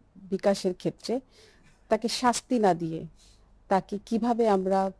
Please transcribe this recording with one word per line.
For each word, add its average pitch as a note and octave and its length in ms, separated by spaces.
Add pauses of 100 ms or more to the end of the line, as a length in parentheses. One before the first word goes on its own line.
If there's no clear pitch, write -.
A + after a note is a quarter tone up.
(300)
বিকাশের G3 440
ক্ষেত্রে - 460 (680)
তাকে A3 200
শাস্তি A#3+ 500
না G3 160
দিয়ে E3 320 (640)
তাকে G3 380
কিভাবে A3+ 420
আমরা F#3+ 520